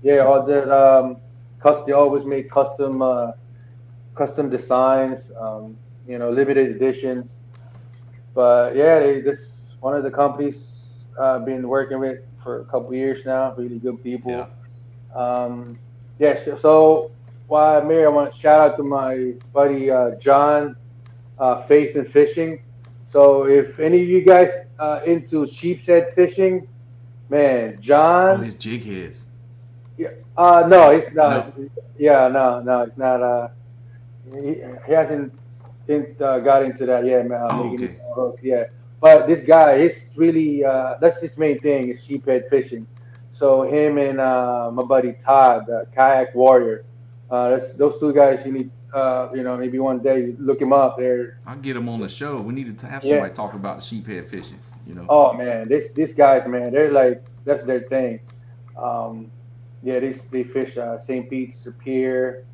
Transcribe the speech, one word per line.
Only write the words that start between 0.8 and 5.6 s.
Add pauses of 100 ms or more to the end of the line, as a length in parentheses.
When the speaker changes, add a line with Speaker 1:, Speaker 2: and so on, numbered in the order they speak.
Speaker 1:
um, (420)
cus-,
they
always
make
custom,
uh, (800)
custom
designs,
um, (300)